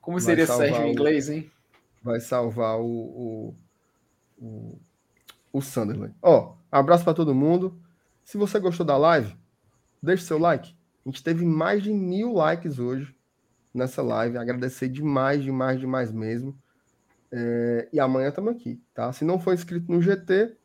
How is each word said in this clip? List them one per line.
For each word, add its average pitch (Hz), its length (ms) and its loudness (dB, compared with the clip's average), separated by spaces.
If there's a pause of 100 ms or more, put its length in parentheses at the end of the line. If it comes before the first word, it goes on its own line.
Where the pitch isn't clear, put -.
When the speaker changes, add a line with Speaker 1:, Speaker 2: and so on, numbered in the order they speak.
Speaker 1:
como 175 180 -6
Speaker 2:
Vai 131 60 -2
Speaker 1:
seria 160 220 4
Speaker 2:
salvar 123 220 2
Speaker 1:
Sérgio 120 160 2
em 95 40 0
Speaker 2:
o, 92 40 0
Speaker 1:
inglês, 147 360 2
hein? 156 220 -8 (520)
Speaker 2:
vai 117 180 -4
salvar 117 580 -2
o, 117 80 -4
o, 117 680 -10 (840)
o, 113 400 -16 (760)
o 139 80 -2
Sunderland. 104 640 -6
Ó, 160 320 6 (160)
abraço 165 320 6
pra 170 100 2
todo 156 220 2
mundo. 175 460 2 (440)
Se - 140 -10
você 202 220 0
gostou 175 260 -2
da 143 100 2
live, 143 400 4 (640)
deixe 175 220 0
seu 160 160 -2
like. 160 380 0 (280)
A - 40 -8
gente - 160 -12
teve 165 200 0
mais 175 380 2
de 208 100 -4
mil 202 400 -2
likes 165 460 0
hoje 131 380 -6 (580)
nessa 131 280 -4
live. 120 360 -2
Agradecer 127 500 -4
demais, 139 540 0
demais, 131 380 0
demais 127 320 -4
mesmo. 117 440 -6 (760)
É... 120 600 -2
e 151 60 0
amanhã 131 320 2
tamo 196 200 -4
aqui, 123 300 -8 (140)
tá? 120 180 -6
Se 151 120 -6
não 175 160 0
for 180 120 0
inscrito 175 380 -4
no 175 100 4
G 190 160 4
T 190 480 0